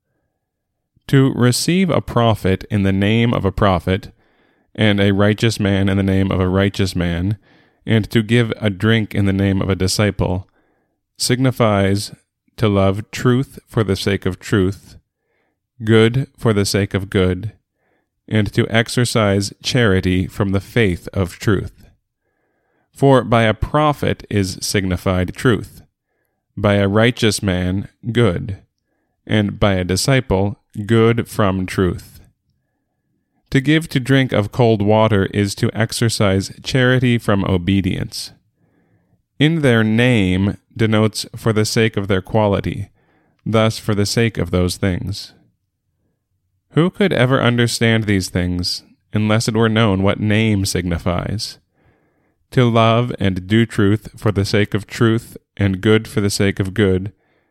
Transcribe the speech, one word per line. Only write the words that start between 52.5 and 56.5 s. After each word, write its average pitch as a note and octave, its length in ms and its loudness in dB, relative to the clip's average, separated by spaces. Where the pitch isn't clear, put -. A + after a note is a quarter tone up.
To A#2+ 180 2
love A2+ 500 2
and F#2 280 -4
do A2 180 4
truth G#2 500 0
for - 160 -2
the G2 140 0
sake G#2 300 -2
of G2+ 100 -6
truth - 520 -2
and F#2+ 240 0
good A2 260 2
for - 140 -4
the G2+ 80 0
sake G2 300 -2